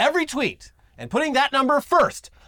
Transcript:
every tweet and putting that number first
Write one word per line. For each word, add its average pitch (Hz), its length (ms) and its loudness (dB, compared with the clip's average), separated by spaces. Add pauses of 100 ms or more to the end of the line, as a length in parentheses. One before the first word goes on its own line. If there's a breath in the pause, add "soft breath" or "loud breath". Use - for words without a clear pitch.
every 302 260 0
tweet 247 460 -6 (260)
and 143 120 -14
putting 294 240 -2
that 269 180 0
number 269 280 2
first - 500 0 (180 soft breath)